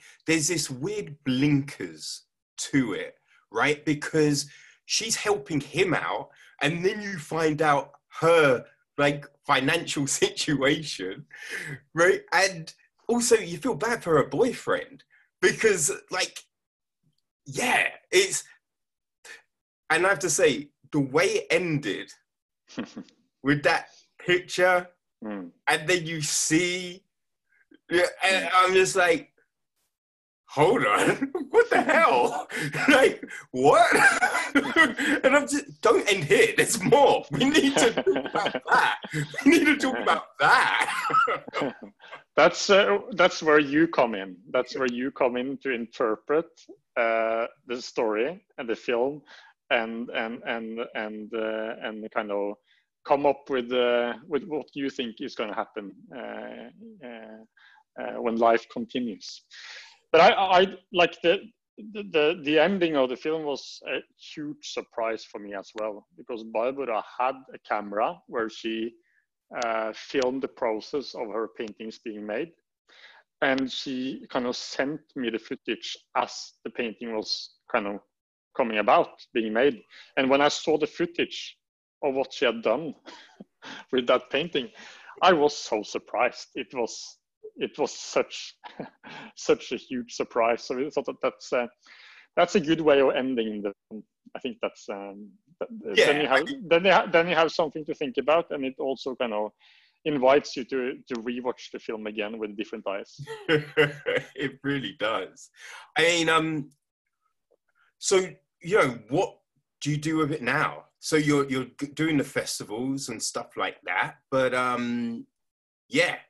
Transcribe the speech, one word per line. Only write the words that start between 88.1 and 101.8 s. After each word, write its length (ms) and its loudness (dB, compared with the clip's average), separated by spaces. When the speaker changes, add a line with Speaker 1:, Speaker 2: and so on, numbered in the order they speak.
Speaker 2:
<laughs> 560 -18
such 380 0
a 20 -6
huge 380 -10
surprise. 500 0
So 160 -6
I 120 -4
thought 160 -4
that 140 -10
that's, 300 -4
uh, 160 0
that's 180 2
a 60 4
good 180 2
way 220 6
of 160 6
ending 460 -4
the 100 -4
film. 140 -16
I 60 -12
think 220 -10
that's, 260 -8
um, 420 -12
th-, 380 -8
Speaker 1:
Yeah, 80 6
Speaker 2:
then 160 2
you 60 -2
have, 120 4
Speaker 1:
I 40 -2
mean 260 -8
Speaker 2:
then 160 4
you 80 6
ha-, 180 4
then 160 4
you 80 0
have 160 4
something 320 -4
to 100 -8
think 240 -6
about, 340 2
and 120 -6
it 160 -6
also 360 -6
kind 180 -4
of 180 -4
invites 500 2
you 80 -6
to, 300 -4
to 60 -6
rewatch 580 -8
the 60 -10
film 280 -10